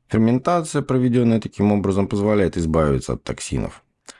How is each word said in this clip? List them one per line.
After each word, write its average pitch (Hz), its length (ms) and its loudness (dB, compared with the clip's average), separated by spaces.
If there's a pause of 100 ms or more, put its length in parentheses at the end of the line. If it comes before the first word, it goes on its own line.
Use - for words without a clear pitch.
Ферментация, 131 760 0
проведённая 123 580 2
таким 104 320 -2
образом, 98 360 0
позволяет 101 480 0
избавиться 78 560 0
от 60 100 -8
токсинов. - 640 -8 (360)